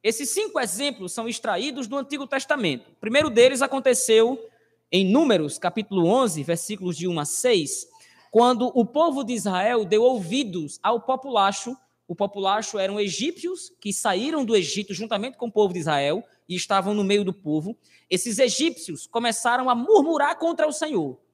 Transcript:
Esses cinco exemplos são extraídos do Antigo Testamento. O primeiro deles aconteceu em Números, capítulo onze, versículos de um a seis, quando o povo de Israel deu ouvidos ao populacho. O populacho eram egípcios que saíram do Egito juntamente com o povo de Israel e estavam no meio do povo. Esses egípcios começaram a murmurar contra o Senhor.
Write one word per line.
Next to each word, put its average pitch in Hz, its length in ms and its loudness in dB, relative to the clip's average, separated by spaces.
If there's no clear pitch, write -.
Esses 226 280 -2
cinco 392 320 -2
exemplos 220 500 -6
são 226 160 -8
extraídos 240 580 -4
do 247 120 -6
Antigo 277 280 -6
Testamento. 247 680 -4
O - 100 -20
primeiro 285 280 2
deles 240 320 6
aconteceu 262 800 2
em 190 140 4
Números, 196 560 2
capítulo 185 480 0
onze, 208 340 2
versículos 175 540 -6
de 165 100 -8
um 175 140 -2
a 147 60 -4
seis, 190 600 0
quando 240 420 4
o 233 120 4
povo 285 400 0
de 240 80 -6
Israel 208 500 0
deu 214 200 2
ouvidos 196 760 -2
ao 226 200 0
populacho. 247 760 -2
O 170 80 -8
populacho 202 640 -2
eram 196 180 -2
egípcios 311 840 -6
que 208 100 -6
saíram 240 540 -2
do 220 100 0
Egito 190 380 -2
juntamente 214 440 -6
com 240 100 -6
o 208 40 -8
povo 202 220 2
de 180 60 -4
Israel 147 440 0
e 180 80 -6
estavam 196 380 -2
no 208 100 0
meio 202 220 2
do 190 80 -4
povo. 156 420 -4
Esses 196 300 -2
egípcios 262 680 -2
começaram 240 640 -2
a 240 60 4
murmurar 311 640 4
contra 330 260 0
o 311 60 0
Senhor. 185 480 -4